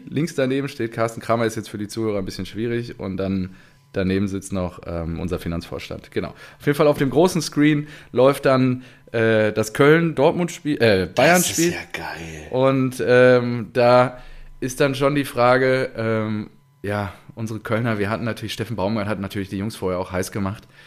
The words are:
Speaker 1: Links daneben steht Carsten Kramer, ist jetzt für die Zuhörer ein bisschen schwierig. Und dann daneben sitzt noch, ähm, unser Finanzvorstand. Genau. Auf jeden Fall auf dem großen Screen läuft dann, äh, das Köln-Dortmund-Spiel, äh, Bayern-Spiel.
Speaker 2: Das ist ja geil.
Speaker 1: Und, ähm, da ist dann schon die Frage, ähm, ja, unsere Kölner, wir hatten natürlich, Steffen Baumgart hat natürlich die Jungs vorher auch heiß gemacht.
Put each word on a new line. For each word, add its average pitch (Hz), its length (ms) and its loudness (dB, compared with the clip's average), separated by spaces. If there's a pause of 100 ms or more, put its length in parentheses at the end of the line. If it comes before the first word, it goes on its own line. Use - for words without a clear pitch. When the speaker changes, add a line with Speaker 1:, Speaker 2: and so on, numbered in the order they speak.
Speaker 1:
Links 160 280 -4
daneben 135 320 -2
steht 113 240 -6
Carsten 113 280 -4
Kramer, 117 260 0
ist 110 100 -4
jetzt 104 120 -8
für - 80 -10
die 101 120 -8
Zuhörer 110 300 -4
ein 92 60 -4
bisschen 92 220 -10
schwierig. 117 540 -6
Und 95 160 -8
dann 95 400 -4 (360)
daneben 95 360 0
sitzt 95 240 -8
noch, 90 340 -6
ähm, 82 320 -6
unser 85 220 -4
Finanzvorstand. - 720 -10
Genau. 92 160 -6
Auf - 380 -20
jeden 147 100 2
Fall 156 100 4
auf 147 120 4
dem 135 120 0
großen 165 320 2
Screen 147 460 0 (240)
läuft 135 340 4
dann, 131 380 2 (260)
äh, 113 420 2
das 110 200 -2
Köln-Dortmund-Spiel, 156 1080 2
äh, 95 320 4
Bayern-Spiel. 170 600 4
Speaker 2:
Das - 80 -10
ist - 120 -16
ja 82 120 -10
geil. 80 460 -12
Speaker 1:
Und, 131 540 0
ähm, 123 680 4
da 123 460 6 (420)
ist 131 180 -6
dann 139 160 2
schon 143 220 2
die 139 80 0
Frage, 131 720 2
ähm, 110 540 -2 (320)
ja, 101 300 -4 (220)
unsere 113 240 -8
Kölner, 113 400 -2
wir 101 120 -2
hatten 113 140 -4
natürlich, 107 280 -6
Steffen 113 240 -8
Baumgart 101 320 -2
hat 104 100 -4
natürlich 98 300 -6
die 101 100 -6
Jungs 107 160 -6
vorher 92 240 -4
auch 92 140 -8
heiß 92 180 -4
gemacht. 101 380 -6 (180)